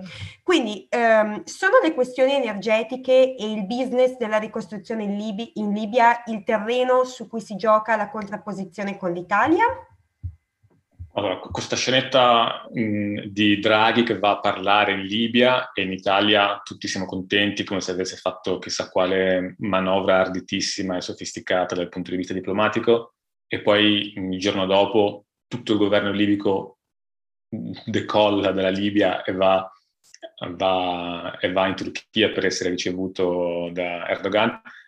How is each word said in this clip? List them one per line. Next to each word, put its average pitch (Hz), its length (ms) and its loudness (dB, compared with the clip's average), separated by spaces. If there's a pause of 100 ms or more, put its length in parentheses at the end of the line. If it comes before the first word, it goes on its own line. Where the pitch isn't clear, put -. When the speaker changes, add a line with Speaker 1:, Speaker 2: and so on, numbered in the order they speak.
(420)
Speaker 1:
Quindi, 240 480 0
ehm, 220 540 2
sono - 400 2
le 320 100 2
questioni 262 400 2
energetiche 254 1000 2
e 214 160 -6
il 214 160 -4
business 254 500 0
della 214 200 -2
ricostruzione 220 680 -6
in 202 140 -4
Libi-, 220 420 -8
in 208 120 -2
Libia 233 540 2
il 214 180 -8
terreno 247 600 0
su 254 240 -10
cui 226 140 -10
si - 140 -12
gioca 214 400 2
la 202 140 -4
contrapposizione 196 880 -8
con 175 160 -4
l'Italia? 226 520 2 (1500)
Speaker 2:
Allora, 98 260 -2
qu-, - 120 -14
questa - 240 -4
scenetta, 123 920 2 (100)
mm, 104 480 -2
di 104 340 2
Draghi 110 440 4
che 113 160 0
va 101 120 2
a 95 80 -2
parlare 101 540 2
in 98 80 -2
Libia 117 720 2
e 101 100 -4
in 95 80 -2
Italia 101 720 2
tutti - 240 -12
siamo 98 180 -6
contenti, 101 580 -2
come 95 180 -4
se 95 100 -6
avesse 92 240 -6
fatto 90 440 -4
chissà - 300 -6
quale 92 680 0
manovra 95 600 2
arditissima 92 800 -4
e 87 40 -6
sofisticata 90 760 -4
dal 87 140 -4
punto 90 220 -8
di 92 60 -2
vista 92 160 -6
diplomatico, 107 840 0 (320)
e - 140 -8
poi, 104 560 2
mm, 92 160 -4
il 92 60 -6
giorno 98 260 0
dopo 101 600 2 (220)
tutto - 260 -4
il 101 60 2
governo 101 320 2
libico, 101 680 0 (760)
mm, - 160 -10 (140)
decolla 101 640 2
dalla 95 180 0
Libia 98 540 0
e 101 100 -4
va, 95 360 2 (840)
va, 87 840 -2
e 98 120 -2
va 95 160 2
in 95 80 -2
Turchia - 560 -2
per 95 140 -2
essere 90 240 -2
ricevuto 90 1040 -2
da 87 340 -6
Erdogan, 98 540 0 (260)